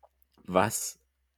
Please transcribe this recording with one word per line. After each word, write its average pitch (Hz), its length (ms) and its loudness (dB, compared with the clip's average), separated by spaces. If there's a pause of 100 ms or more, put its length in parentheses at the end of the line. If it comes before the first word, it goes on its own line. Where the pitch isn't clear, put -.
(420)
was 92 560 0 (400)